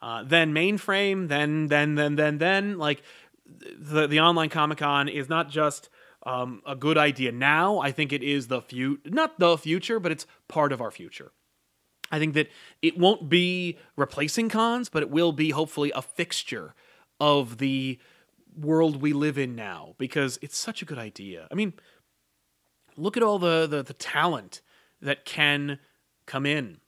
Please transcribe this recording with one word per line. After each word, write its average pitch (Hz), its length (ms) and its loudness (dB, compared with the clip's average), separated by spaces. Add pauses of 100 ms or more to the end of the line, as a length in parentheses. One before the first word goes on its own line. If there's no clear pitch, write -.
Uh, 117 220 -8
then 156 320 4
Mainframe, 196 720 0
then, 147 400 0
then, 147 300 2
then, 147 180 2
then, 151 240 2
then, 196 400 0
like, 147 240 -2 (760)
the, 151 300 0
the 151 140 4
online 160 300 6
Comic 151 280 0
Con 143 300 0
is 139 200 -6
not 160 220 -2
just, 151 380 -2 (340)
um, 127 420 -6
a 139 120 -8
good 147 200 2
idea 135 360 2
now. 156 480 4
I 139 100 0
think 139 220 -2
it 143 100 -4
is 139 240 -2
the 123 160 -4
fu-, 131 420 -4
not 311 360 -2
the 170 180 6
future, 175 400 -2
but 175 140 -2
it's - 140 -8 (200)
part 147 260 0
of 123 80 -6
our 113 120 -6
future. - 400 -18 (760)
I 156 80 -2
think 151 160 0
that 151 140 2 (340)
it 160 160 2
won't 180 300 4
be 180 500 0 (180)
replacing 147 520 -2
cons, 233 400 0
but 156 140 -2
it - 80 -6
will 165 220 2
be 156 180 0
hopefully 147 440 -2
a 131 80 -4
fixture - 720 -8 (460)
of 143 380 2
the 131 400 -2 (580)
world 156 440 2
we 147 120 2
live 143 260 0
in 127 160 -2
now, 95 420 -12
because 135 460 -2
it's - 160 -10
such - 240 -8
a - 20 -10
good 151 140 -10
idea. 98 540 -14
I - 20 -12
mean, 196 180 -2 (1200)
look 180 200 -2
at 240 60 4
all 208 160 4
the, 165 280 4
the, 147 180 -2
the 139 100 -16
talent 147 680 -2 (400)
that 139 240 -4
can 143 540 0 (480)
come 139 180 -6
in. 139 440 -2